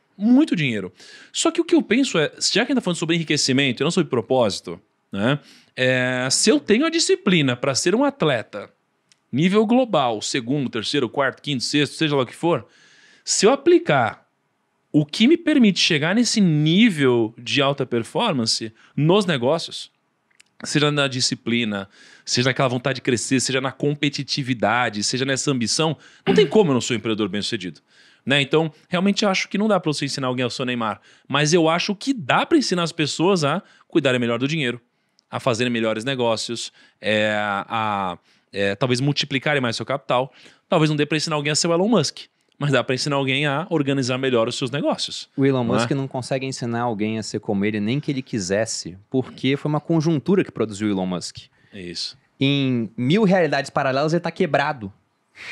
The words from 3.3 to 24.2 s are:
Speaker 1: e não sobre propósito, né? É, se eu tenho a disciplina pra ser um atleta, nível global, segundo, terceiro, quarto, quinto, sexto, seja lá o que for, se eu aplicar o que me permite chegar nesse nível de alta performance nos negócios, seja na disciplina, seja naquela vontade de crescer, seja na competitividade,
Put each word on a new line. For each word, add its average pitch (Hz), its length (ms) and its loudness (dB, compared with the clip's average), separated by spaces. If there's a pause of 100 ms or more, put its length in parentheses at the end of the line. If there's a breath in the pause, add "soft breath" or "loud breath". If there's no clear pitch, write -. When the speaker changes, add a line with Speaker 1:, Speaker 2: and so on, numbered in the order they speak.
Speaker 1:
e - 20 0
não 147 80 2
sobre 127 180 0
propósito, 110 720 0 (320)
né? 117 280 0 (360 soft breath)
É, 127 540 0
se - 220 2
eu 285 80 4
tenho 233 260 2
a 330 40 0
disciplina 226 640 2
pra 139 180 -2
ser 175 220 0
um 254 80 2
atleta, 120 640 -2 (640)
nível 185 340 2
global, 202 560 2
segundo, 131 480 -4
terceiro, 120 400 -2
quarto, 135 320 -2
quinto, 139 220 -4
sexto, 147 320 -2
seja 156 200 0
lá 135 80 2
o - 20 -6
que - 100 -12
for, 160 320 -2 (560 soft breath)
se - 220 0
eu 226 60 6
aplicar 277 760 2 (640)
o 147 140 2
que - 200 0
me 330 120 6
permite 269 420 4
chegar 160 340 2
nesse 226 280 2
nível 151 960 4
de 117 240 -2
alta 139 240 0
performance 120 880 -2 (200 soft breath)
nos 180 320 4
negócios, 143 640 -2 (760)
seja 147 260 0
na 143 160 0
disciplina, 117 800 -4 (380 loud breath)
seja 127 240 0
naquela 131 180 0
vontade 127 300 -4
de 123 40 -14
crescer, 127 380 0
seja 127 220 -2
na 131 100 -4
competitividade, 123 1300 -2